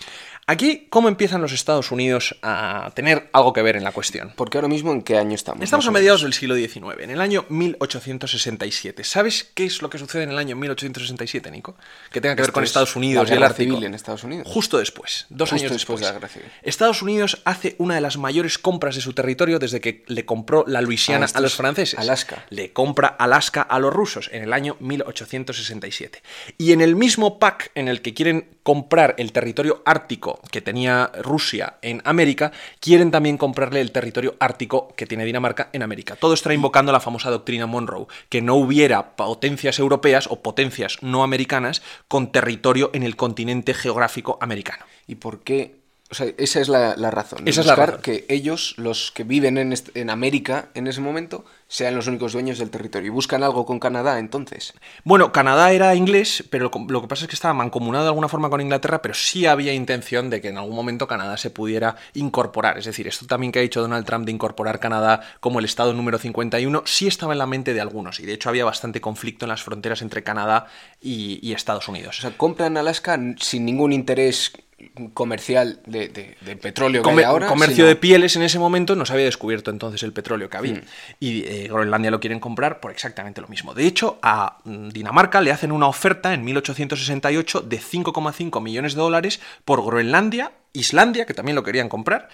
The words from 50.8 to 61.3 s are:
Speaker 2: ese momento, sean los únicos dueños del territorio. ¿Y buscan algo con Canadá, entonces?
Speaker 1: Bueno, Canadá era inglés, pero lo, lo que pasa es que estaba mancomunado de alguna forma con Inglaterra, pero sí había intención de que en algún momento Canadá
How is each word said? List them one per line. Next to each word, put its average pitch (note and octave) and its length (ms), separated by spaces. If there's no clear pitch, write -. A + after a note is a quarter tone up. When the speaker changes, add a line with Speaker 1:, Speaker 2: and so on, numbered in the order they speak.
Speaker 2:
ese C3 160
momento, D#3+ 420
sean B2 280
los A#2+ 120
únicos A#2+ 260
dueños B2+ 240
del A2+ 140
territorio. G#2 380
¿Y - 20
buscan C3 320
algo B2 240
con B2 120
Canadá, B2 400
entonces? A#2+ 540
Speaker 1:
Bueno, F#3 280
Canadá C#3+ 380
era F#3 240
inglés, G3 540
pero B2 240
lo, A2+ 160
lo B2 140
que A2+ 60
pasa C#3 160
es D#3+ 40
que - 60
estaba E3 180
mancomunado A#2+ 520
de D#3+ 40
alguna D#3 220
forma D#3 180
con C#3+ 140
Inglaterra, C#3 400
pero G#2 100
sí - 320
había C#3+ 300
intención B2+ 560
de A2 100
que G2+ 80
en G2 80
algún G2+ 180
momento A#2+ 320
Canadá G2+ 300